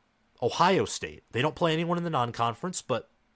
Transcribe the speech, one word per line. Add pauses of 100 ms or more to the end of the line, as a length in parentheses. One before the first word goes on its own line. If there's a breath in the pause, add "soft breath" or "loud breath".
(420 soft breath)
Ohio
State,
they
don't
play
anyone
in
the
non-conference,
but (280)